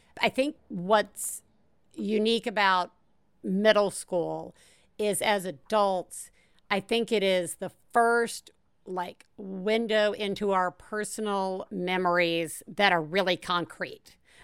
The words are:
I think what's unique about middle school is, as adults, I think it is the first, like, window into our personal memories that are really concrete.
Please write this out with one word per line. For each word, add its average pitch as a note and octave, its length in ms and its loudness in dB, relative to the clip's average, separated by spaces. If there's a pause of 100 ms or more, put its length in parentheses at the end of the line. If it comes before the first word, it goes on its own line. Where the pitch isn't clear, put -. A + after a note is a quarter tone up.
(200)
I - 100 2
think C#4 260 -2 (100)
what's G3+ 760 -2 (520)
unique G#3+ 540 0
about F#3+ 420 2 (540)
middle G#3 480 4
school D#3+ 640 -6 (420)
is, G#3 240 0
as G3+ 220 0
adults, F#3 880 -2 (380)
I G3 100 2
think A3+ 320 -2
it G#3 100 2
is F#3 340 0
the F#3 140 -8 (220)
first, A#3 580 2 (380)
like, F3+ 380 -8 (100)
window G#3 760 0
into G3+ 400 -2
our F#3 180 2
personal G3+ 1000 -6
memories F3 960 0
that G3+ 240 4
are E3+ 100 2
really F3+ 340 0
concrete. - 800 -6 (280)